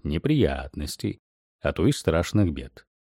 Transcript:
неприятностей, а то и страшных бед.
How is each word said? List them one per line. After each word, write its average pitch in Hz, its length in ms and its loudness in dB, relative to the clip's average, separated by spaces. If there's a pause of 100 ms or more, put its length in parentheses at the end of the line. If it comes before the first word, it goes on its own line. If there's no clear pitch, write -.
неприятностей, 73 1160 -2 (420)
а 71 100 0
то 82 160 2
и 147 40 4
страшных 85 600 2
бед. 69 340 -12 (200)